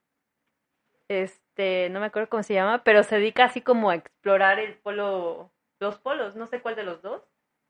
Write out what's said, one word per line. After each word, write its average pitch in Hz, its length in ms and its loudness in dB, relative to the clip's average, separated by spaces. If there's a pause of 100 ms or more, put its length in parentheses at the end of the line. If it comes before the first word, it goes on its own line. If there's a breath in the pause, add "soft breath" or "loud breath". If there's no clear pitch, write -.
(1080)
Este, 190 840 -4
no 190 100 -6
me 208 60 -4
acuerdo 214 220 -4
cómo 220 140 -4
se 208 120 -6
llama, 196 300 2
pero 214 180 8
se 220 140 0
dedica 220 280 4
así 247 180 -2
como 226 280 2
a 175 40 2
explorar 196 640 0
el 214 160 -6
polo, 185 760 -6 (300)
los 208 180 -6
polos, 247 380 -6
no 226 100 -12
sé 240 140 -8
cuál 226 160 -8
de 214 80 -8
los 175 180 -10
dos. 254 200 -12 (480)